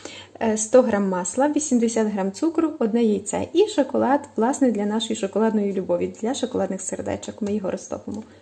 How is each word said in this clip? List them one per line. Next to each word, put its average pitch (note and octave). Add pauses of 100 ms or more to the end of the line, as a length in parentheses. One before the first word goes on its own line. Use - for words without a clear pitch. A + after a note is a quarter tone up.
(420)
е, A3
сто B3
грам G3+
масла, F#3+
вісімдесят A3+
грам G3
цукру, E4
одне A#3
яйце G3
і F#4+
шоколад, C4+
власне, B3
для G#3
нашої A3
шоколадної G3+
любові, F#3
для A#3
шоколадних F#3+
сердечок. G3
Ми G3+
його F#3+
розтопимо. G3+ (200)